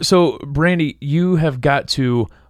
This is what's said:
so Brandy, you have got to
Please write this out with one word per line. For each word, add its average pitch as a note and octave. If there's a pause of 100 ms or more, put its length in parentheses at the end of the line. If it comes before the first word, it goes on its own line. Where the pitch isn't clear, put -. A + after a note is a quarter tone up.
so F3
Brandy, D#3
you E3+
have D3+
got C#3+
to A#2+ (240)